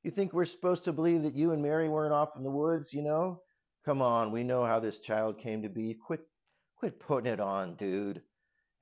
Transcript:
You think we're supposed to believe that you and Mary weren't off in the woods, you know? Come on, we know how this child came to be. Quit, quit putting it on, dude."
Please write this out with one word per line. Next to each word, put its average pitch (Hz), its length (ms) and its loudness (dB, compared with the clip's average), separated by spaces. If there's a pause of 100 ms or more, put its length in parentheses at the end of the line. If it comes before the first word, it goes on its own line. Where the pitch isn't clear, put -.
You 180 80 -4
think 190 240 -2
we're 180 100 4
supposed 175 400 0
to 180 80 0
believe 160 300 4
that 143 120 -2
you 160 180 2
and 151 100 0
Mary 156 260 2
weren't 151 240 2
off 151 240 2
in 131 60 -8
the 135 80 -4
woods, 147 420 0
you 143 80 -4
know? 160 400 0 (460)
Come 139 160 2
on, 117 300 2
we 120 120 0
know 123 180 2
how 113 160 4
this 110 200 -2
child 110 400 0
came 110 240 -6
to 107 80 -6
be. 113 240 -6
Quit, 160 260 -8 (560)
quit - 240 -8
putting 123 320 -2
it 104 80 -2
on, 98 360 -2
dude." 98 460 -4 (600)